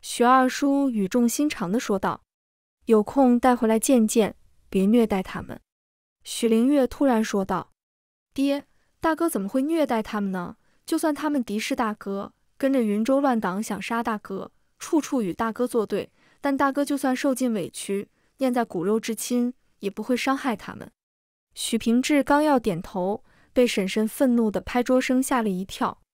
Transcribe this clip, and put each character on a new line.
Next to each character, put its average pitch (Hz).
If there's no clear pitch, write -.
许 -
二 254
叔 277
语 208
重 240
心 294
长 180
地 240
说 196
道 190
：“有 220
空 247
带 247
回 233
来 220
见 226
见， 214
别 190
虐 226
待 196
他 -
们。” -
许 -
灵 226
月 277
突 285
然 220
说 202
道 185
：“爹， 277
大 320
哥 330
怎 330
么 196
会 262
虐 311
待 226
他 214
们 196
呢？ 180
就 320
算 311
他 294
们 285
敌 208
视 262
大 220
哥， 196
跟 269
着 269
云 208
州 269
乱 247
党 196
想 208
杀 233
大 226
哥， -
处 -
处 269
与 180
大 226
哥 247
作 240
对， -
但 277
大 277
哥 285
就 285
算 262
受 277
尽 247
委 165
屈， -
念 262
在 240
骨 180
肉 214
至 226
亲， 247
也 196
不 214
会 247
伤 269
害 247
他 -
们。” -
许 -
平 233
志 285
刚 294
要 294
点 190
头， 196
被 247
婶 202
婶 214
愤 247
怒 226
的 196
拍 -
桌 254
声 262
吓 254
了 220
一 190
跳。 -